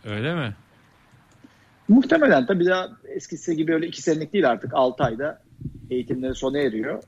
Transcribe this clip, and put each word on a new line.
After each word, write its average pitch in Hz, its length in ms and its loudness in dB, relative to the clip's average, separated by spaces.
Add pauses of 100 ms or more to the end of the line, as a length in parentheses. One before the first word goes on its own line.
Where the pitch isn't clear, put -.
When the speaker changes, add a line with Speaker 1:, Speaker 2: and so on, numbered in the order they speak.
Speaker 1:
Öyle 110 300 -4
mi? 123 200 -4 (1300)
Speaker 2:
Muhtemelen 254 580 6
tabii, 180 200 0
daha 185 220 0 (160)
eskisi - 520 -8
gibi 160 180 0
öyle 160 120 -2
iki - 160 -12
senelik 156 300 -2
değil 170 180 2
artık. 117 240 -4
Altı 131 300 0
ayda 131 380 0 (480)
eğitimleri 127 440 -4
sona 135 240 -2
eriyor. 120 500 -2